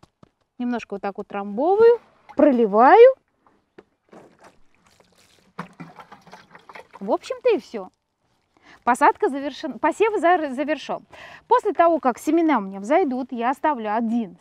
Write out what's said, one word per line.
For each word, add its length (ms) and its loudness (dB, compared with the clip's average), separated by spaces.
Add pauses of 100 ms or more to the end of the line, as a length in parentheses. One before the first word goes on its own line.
(580)
Немножко 360 -8
вот 80 -12
так 160 -10
утрамбовываю, 840 0 (360)
проливаю. 800 6 (3750)
В 120 -8
общем-то 420 -4
и 40 -2
все. 320 -14 (960)
Посадка 440 0
завершен-, 500 -10
посев 400 -2
зар-, 320 0
завершен. 540 -8 (420)
После 260 0
того, 280 2
как 180 -4
семена 380 0
у 60 -2
меня 180 -14
взойдут, 520 -4
я 180 -4
оставлю 440 -6
один 460 -6